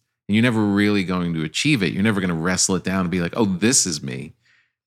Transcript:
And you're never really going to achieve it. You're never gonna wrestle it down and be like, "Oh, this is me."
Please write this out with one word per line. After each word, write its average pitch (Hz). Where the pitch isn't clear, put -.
And 101
you're 113
never 113
really 101
going 87
to 80
achieve 107
it. 85
You're 95
never 104
gonna 90
wrestle 90
it 85
down 95
and 87
be 92
like, 85
"Oh, 117
this 98
is 78
me." 67